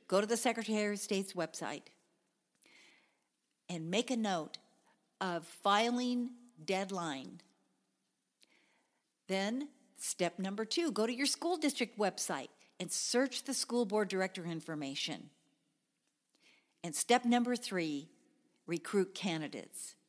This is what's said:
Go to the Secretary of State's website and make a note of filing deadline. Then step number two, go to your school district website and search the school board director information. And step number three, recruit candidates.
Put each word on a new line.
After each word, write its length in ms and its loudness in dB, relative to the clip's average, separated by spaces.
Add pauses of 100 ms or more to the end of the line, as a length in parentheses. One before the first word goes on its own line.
Go 140 4
to 60 0
the 100 2
Secretary 560 2
of 60 -4
State's 340 0
website 500 -4 (1800)
and 240 -4
make 180 2
a 60 0
note 440 0 (600)
of 260 -2
filing 840 2 (340)
deadline. 760 -4 (1900)
Then 400 -2 (300)
step 420 -2
number 240 -2
two, 280 0
go 140 2
to 80 0
your 140 0
school 300 0
district 420 0
website 480 0 (320)
and 100 -4
search 540 0
the 100 -6
school 320 0
board 220 2
director 380 -2
information. 840 -4 (1500)
And 140 -6
step 300 4
number 300 4
three, 540 -2 (580)
recruit 460 2
candidates. 840 -6 (140)